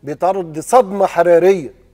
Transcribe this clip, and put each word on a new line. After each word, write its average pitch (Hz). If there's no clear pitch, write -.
بيتعرض 165
لصدمه 196
حراريه 170